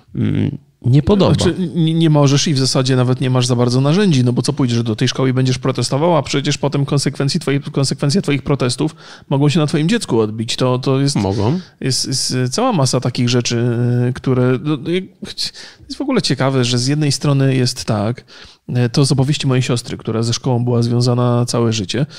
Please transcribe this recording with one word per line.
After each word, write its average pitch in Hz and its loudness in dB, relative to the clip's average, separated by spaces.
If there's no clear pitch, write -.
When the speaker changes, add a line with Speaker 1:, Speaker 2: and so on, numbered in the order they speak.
Speaker 1:
mm, 104 -2
nie 131 4
podoba. 190 2
Speaker 2:
Znaczy, 170 0
nie, 160 2
nie 165 4
możesz 143 4
i 165 0
w 131 0
zasadzie 131 0
nawet 127 2
nie 131 0
masz 127 2
za 123 0
bardzo 123 2
narzędzi, 151 4
no 123 2
bo 123 0
co 135 -2
pójdziesz 120 0
do 113 -2
tej 127 0
szkoły 135 0
i 131 0
będziesz 127 0
protestował, 139 0
a 143 2
przecież 143 -2
potem 143 -2
konsekwencji 143 -2
twojej, 143 -2
konsekwencje 143 -2
twoich 143 -2
protestów 143 -2
mogą 143 2
się 156 2
na 151 2
twoim 156 0
dziecku 220 0
odbić. 110 -2
To, 127 0
to 135 0
jest, 139 0
Speaker 1:
Mogą. 101 0
Speaker 2:
jest, - -2
jest 127 -4
cała 254 0
masa 135 0
takich 120 -2
rzeczy, 120 0
e, 123 -2
które, 127 0
no, 147 -2
jak, 185 -2
to 202 -12
jest 277 -12
w - -8
ogóle 269 0
ciekawe, 131 0
że 123 0
z 120 -2
jednej 147 0
strony 135 0
jest 127 -2
tak, 110 -2
e, 123 0
to 139 2
z 131 0
opowieści 139 0
mojej 127 2
siostry, 120 -4
która 113 -4
ze 117 -2
szkołą 120 -2
była 120 2
związana 120 2
całe 117 0
życie, 110 -2